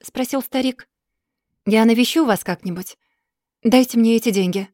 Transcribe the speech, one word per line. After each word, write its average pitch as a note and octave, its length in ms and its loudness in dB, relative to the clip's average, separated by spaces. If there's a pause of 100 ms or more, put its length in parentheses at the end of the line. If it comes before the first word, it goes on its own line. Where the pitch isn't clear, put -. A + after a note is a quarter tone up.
спросил B3+ 400 -6
старик. B3+ 440 -6 (800)
«Я A3 180 2
навещу A#3+ 420 2
вас G3+ 180 0
как-нибудь». F3+ 540 -10 (680)
«Дайте A#3+ 340 2
мне A3+ 200 4
эти A3+ 120 -2
деньги», — F#3+ 440 -2